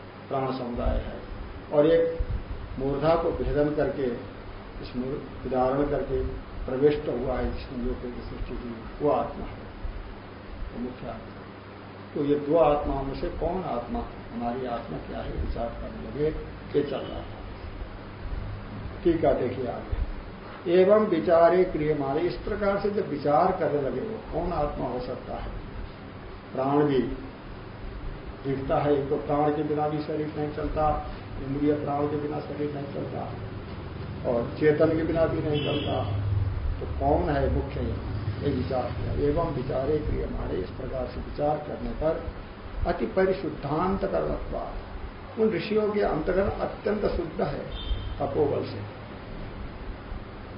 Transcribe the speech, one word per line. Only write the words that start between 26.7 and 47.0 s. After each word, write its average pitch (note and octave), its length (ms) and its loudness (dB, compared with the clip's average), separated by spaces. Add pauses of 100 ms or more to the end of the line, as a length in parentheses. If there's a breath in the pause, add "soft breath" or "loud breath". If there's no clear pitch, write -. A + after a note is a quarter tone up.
भी C3+ 340 2 (1300)
दिखता C3+ 300 2
है, C#3+ 260 4
एक - 60 -4
तो D3+ 60 2
प्राण D3 400 2
के D#3 80 0
बिना D3+ 240 2
भी D3+ 160 0
शरीर D3+ 340 -2
नहीं D3+ 160 -2
चलता, D3+ 580 2 (360 loud breath)
इंद्रिय C#3+ 260 4
प्राण D3 340 2
के D3+ 80 0
बिना D3 240 -2
शरीर D3 340 -4
नहीं C#3+ 120 -6
चलता, - 480 -6 (960)
और A#2+ 300 2
चेतन D3+ 260 8
के D#3+ 180 4
बिना D#3+ 220 4
भी D#3 240 0
नहीं D3 160 2
चलता, - 580 0 (500)
तो - 120 -2
कौन D3+ 440 4
है C#3 200 4
मुख्य? C3+ 460 0 (480)
ये C#3+ 100 2
विचार B2+ 280 0
किया। - 480 0
"एवं D#3+ 220 2
विचारे C3+ 460 0
क्रियमाणे", - 560 -2
इस - 160 -2
प्रकार B2+ 360 -4
से - 160 -6
विचार D3 360 0
करने A#2+ 320 -6
पर D#3 340 0 (640)
अति - 180 2
परिशुद्धांतकरणत्वात्, - 2250 0
उन A3 100 6
ऋषियों G#3 400 2
के G3+ 120 2
अंतकरण E3+ 480 2
अत्यंत - 560 0